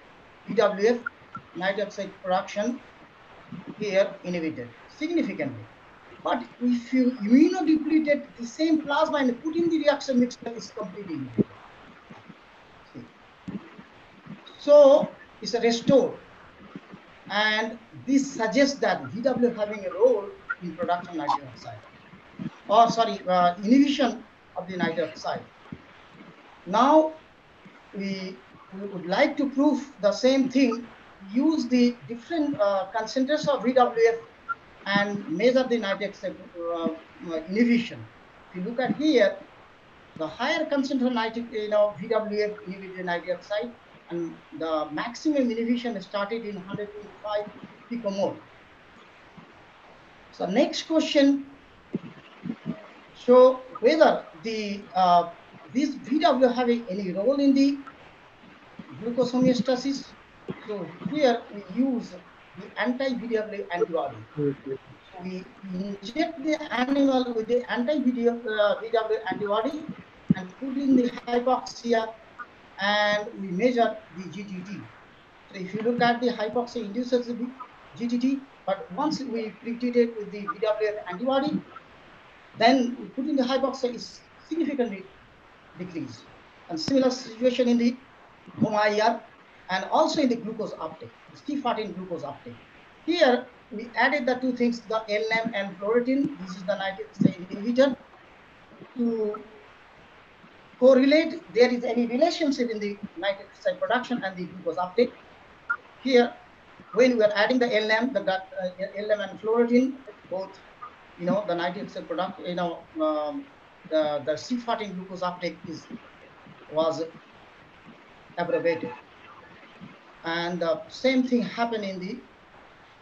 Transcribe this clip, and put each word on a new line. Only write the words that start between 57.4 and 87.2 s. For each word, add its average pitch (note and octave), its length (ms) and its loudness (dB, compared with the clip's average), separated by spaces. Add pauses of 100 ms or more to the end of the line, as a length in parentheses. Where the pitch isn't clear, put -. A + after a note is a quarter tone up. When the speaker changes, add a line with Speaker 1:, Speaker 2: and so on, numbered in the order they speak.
Speaker 1:
the C#4 240 4 (1200)
glucose A#3+ 300 -2
homeostasis? B3+ 720 2 (600)
So G3 180 -6 (260)
here C4+ 300 2 (120)
we G3+ 280 -6
use A3 320 -2 (440)
the G3+ 220 -14
anti-V B3 480 -2
W G3+ 440 -4
antibody. D3+ 460 -2 (220)
Speaker 2:
Okay. C#3 160 0 (100)
Speaker 1:
So C3+ 580 -14
we F#3 200 -10 (300)
inject A#3+ 720 -4
the D4+ 180 0 (120)
animal B3+ 600 2
with A3 140 -4
the A#3+ 240 0
anti-V A#3+ 400 0
W, A#3 380 0
uh, G#3 300 2
V A3 120 -10
W A3 280 0 (100)
antibody G#3+ 540 -2 (520)
and F#3 140 -10 (100)
put C4 180 -6
in C4+ 180 4
the B3 140 4
hypoxia, A#3+ 1040 -2 (640)
and G#3 480 2 (140)
we F#3+ 60 -8
measure A3 500 2 (200)
the F#3 120 -14
G G3+ 140 -12
T F#3 240 -12
T. F3 140 -12 (720)
So G3 80 -12
if F#3 140 -10
you G#3+ 80 -4
look A#3+ 200 0
at A#3+ 200 2
the B3 60 2
hypoxia A3+ 560 -4
induces A#3+ 440 -2
the A#3+ 220 -6 (480)
G A#3+ 100 -6
T A#3+ 120 -2
T, C4+ 200 0 (260)
but F#3+ 280 -4
once D4 280 -2
we A3+ 320 -6 (100)
pretreat A#3+ 320 -4
it A#3 220 2
with F#3+ 140 -10
the G3+ 100 -10
V G3+ 200 -8
W G#3+ 260 0
F - 240 -6
antibody, C4 500 -2 (960)
then A#3+ 420 4
we G3+ 100 -12
put C4 180 -6
in D4 80 -2
the C4 80 2
hypoxia B3+ 500 -2
is - 280 -14 (260)
significantly B3 560 -4 (760)
decreased. E3 440 -10 (480)
And D#4+ 100 -6
similar C4 320 2
situation B3 560 0